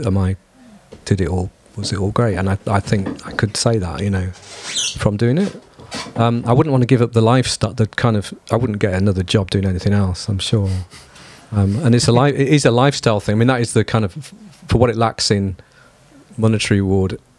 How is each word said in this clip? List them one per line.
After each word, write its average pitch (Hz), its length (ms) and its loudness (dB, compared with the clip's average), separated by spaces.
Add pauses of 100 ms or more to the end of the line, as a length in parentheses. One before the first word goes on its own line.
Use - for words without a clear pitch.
am 98 100 0
I, 95 200 0 (680)
did 95 160 2
it 90 80 0
all, 92 220 -4 (260)
was 98 160 -6
it 92 80 -4
all 98 100 -2
great? 113 260 0
And 98 140 -2
I, 95 160 0
I 104 140 0
think - 460 -4
I - 60 -14
could - 240 -2
say 117 220 0
that, 90 220 -6
you 104 100 -2
know, 95 160 -2 (720)
from 104 180 0
doing 120 220 0
it. 196 160 -2 (600)
Um, 117 300 0
I 113 60 2
wouldn't 151 200 4
wanna 127 140 2
give 120 160 4
up 117 100 0
the 113 100 2
lifestyle, 113 520 2
the 107 120 0
kind 113 300 0
of, - 160 -4 (180)
I 120 60 2
wouldn't 113 240 -2
get 101 140 0
another 95 280 0
job 95 280 0
doing 98 160 0
anything 95 260 0
else, 98 360 0
I'm 101 100 -2
sure. 98 300 0 (840)
Um, 101 320 2
and 117 100 4
it's 123 140 2
a 117 40 4
li-, 131 220 4
it 139 140 0
is 147 160 2
a 131 80 6
lifestyle 120 480 2
thing. 104 140 -2
I 107 40 2
mean, 117 100 4
that 127 120 0
is 117 120 -2
the 107 120 2
kind 110 200 0
of, 131 280 -10 (360)
for - 100 2
what 120 120 4
it 107 60 -4
lacks 113 340 -2
in 98 260 0 (800)
monetary 110 440 2
reward, 95 400 0 (180)